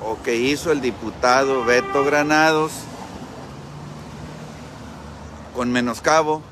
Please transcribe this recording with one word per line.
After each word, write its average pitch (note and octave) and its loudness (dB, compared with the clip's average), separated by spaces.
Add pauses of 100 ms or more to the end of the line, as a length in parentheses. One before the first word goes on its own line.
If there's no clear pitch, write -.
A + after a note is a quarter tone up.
o G#2+ -6
que A#2+ 2
hizo C#3+ 2
el C#3+ 2
diputado B2 2
Beto B2+ 4
Granados D#3 4 (2750)
con B2 0
menoscabo D3+ 2